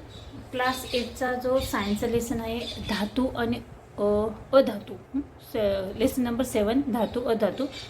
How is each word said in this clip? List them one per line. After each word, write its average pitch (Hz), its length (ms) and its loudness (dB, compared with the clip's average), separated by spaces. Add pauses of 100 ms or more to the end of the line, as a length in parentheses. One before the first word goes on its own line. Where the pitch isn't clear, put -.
(520)
क्लास 254 420 -2
एटचा 247 380 0
जो 254 260 2
सायन्सचा 214 480 0
लेसन 233 340 0
आहे 226 200 -4 (300)
धातू 208 360 0
आणि, 240 300 -2 (420)
अ, - 40 0 (540)
अधातू, 220 380 4
हं? - 260 -4 (320)
स-, 196 460 0
लेसन 254 240 2
नंबर 240 220 2
सेवन 233 420 2
धातू 226 340 0
अधातू, 226 460 2 (240)